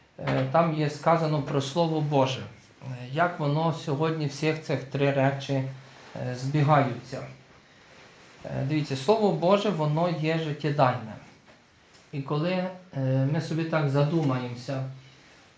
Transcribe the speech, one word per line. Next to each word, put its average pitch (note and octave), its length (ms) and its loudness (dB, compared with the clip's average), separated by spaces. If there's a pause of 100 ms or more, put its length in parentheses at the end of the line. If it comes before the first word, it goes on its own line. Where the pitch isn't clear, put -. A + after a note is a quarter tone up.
(180)
е, C3+ 340 0
там E3 220 4
є D3+ 160 0
сказано D#3 520 2
про C3+ 180 0
Слово D#3+ 400 0
Боже. C#3 400 2
Е, - 460 -16 (260)
як F3 280 0
воно D#3 320 2
сьогодні D#3 540 -2
всіх D3+ 360 -2
цих C3+ 220 -4
три C#3 280 0
речі, C#3 420 0
е, C3+ 800 -8
збігаються. C3+ 880 0 (1200)
Е, C3 240 -4
дивіться, D3 280 -2
Слово G#3 360 2
Боже, G3 380 2
воно D#3+ 400 2 (100)
є D#3+ 180 0
життєдайне. C#3 760 0 (1000)
І C#3+ 100 -4
коли, D#3 300 0
е, F#3 180 0 (640)
ми E3 80 2
собі D#3+ 240 -2
так D#3 260 0
задумаємося, C3+ 920 0 (720)